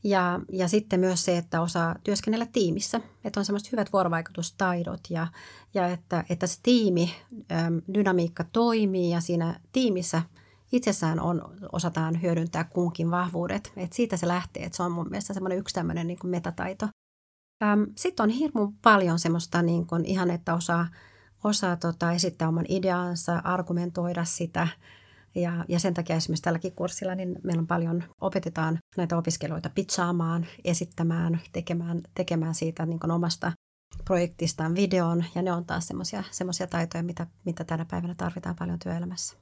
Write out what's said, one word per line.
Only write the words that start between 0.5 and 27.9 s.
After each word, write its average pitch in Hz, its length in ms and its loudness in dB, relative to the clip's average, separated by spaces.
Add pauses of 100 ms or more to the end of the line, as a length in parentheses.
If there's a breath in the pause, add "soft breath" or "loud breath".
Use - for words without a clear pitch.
ja 185 160 2
sitten 208 320 2
myös 185 240 4
se, 175 140 2
että 170 220 -2
osaa 170 440 0
työskennellä 214 420 0
tiimissä, 208 540 0 (240)
että 202 160 -2
on 202 40 0
semmoiset 202 280 -4
hyvät 214 200 0
vuorovaikutustaidot 170 1080 0 (100)
ja, 165 160 -2 (480 loud breath)
ja 180 140 2
että, 175 420 -2
että 180 160 0
se - 160 -2
tiimi, 190 520 4 (380 loud breath)
äm, 165 300 0 (120)
dynamiikka 180 580 2
toimii 214 580 4
ja 170 100 2
siinä 170 400 0 (120)
tiimissä 180 500 2 (500 soft breath)
itsessään 196 480 2
on, 170 220 0 (300)
osataan 165 500 0
hyödyntää 165 420 0
kunkin 170 460 0
vahvuudet. 175 680 -2
Et 185 160 -6
siitä 233 240 0
se 170 120 0
lähtee, 175 360 -2
että 175 120 -8
se 185 60 -2
on 175 100 0
mun 170 180 -4
mielestä 202 240 -4
semmoinen 185 240 -2
yksi 196 160 -6
tämmöinen, 165 320 -2
niin 175 120 -6
kuin, 180 120 -6
metataito. 180 580 -4 (760)
Äm, 208 240 6 (100)
sit 359 240 -2
on 214 100 4
hirmu 233 420 0 (100)
paljon 185 360 8
semmoista, 170 440 2
niin 170 240 2
kuin, 170 180 0
ihan, 185 260 2
että 175 240 -2
osaa, 170 320 0 (580 loud breath)
osaa, 196 320 2
tota, 170 360 0
esittää 170 360 0
oman 165 200 2
ideansa, 180 760 0
argumentoida 175 800 -2
sitä. 165 440 -2 (680 loud breath)
Ja, 170 340 -2
ja 175 100 2
sen 175 160 2
takia 170 220 0
esimerkiksi 160 260 0
tälläkin 175 300 -2
kurssilla 180 420 -4
niin 185 300 -4
meillä 170 160 0
on 165 60 0
paljon, 170 380 0 (160)